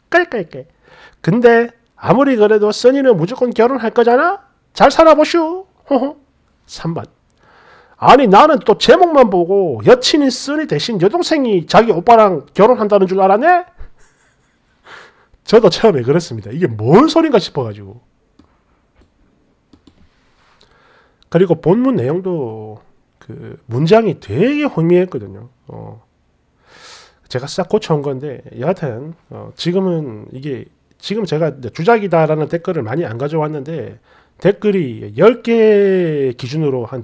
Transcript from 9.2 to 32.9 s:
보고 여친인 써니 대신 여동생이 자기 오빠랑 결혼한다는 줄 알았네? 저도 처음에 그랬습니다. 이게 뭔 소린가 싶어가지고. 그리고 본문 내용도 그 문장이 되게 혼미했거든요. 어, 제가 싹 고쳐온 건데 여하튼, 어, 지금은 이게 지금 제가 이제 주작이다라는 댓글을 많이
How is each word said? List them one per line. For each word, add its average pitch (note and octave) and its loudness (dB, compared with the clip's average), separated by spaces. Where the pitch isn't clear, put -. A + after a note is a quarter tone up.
보고 F3 -2
여친인 C4 4
써니 D4 -6
대신 E3 -4
여동생이 A#3+ 0
자기 A3 2
오빠랑 F#3+ 2
결혼한다는 G#3 2
줄 F#3+ -2
알았네? D4 2
저도 G#3 4
처음에 D#3+ 0
그랬습니다. A#2+ -4
이게 D#3+ -2
뭔 B2+ 4
소린가 D#4 2
싶어가지고. G#2 -8
그리고 E3+ 0
본문 A#3 0
내용도 B2 -6
그 - -18
문장이 E3 2
되게 B3 -2
혼미했거든요. D#3+ -2
어, A2 -20
제가 C3 -8
싹 F3 -6
고쳐온 E3 -2
건데 C3+ -10
여하튼, D3 -8
어, G#2+ -18
지금은 E3 -6
이게 C3 -12
지금 G#3 -6
제가 D#3 -2
이제 A#2+ -12
주작이다라는 D#3+ 0
댓글을 E3 -6
많이 C#3+ -6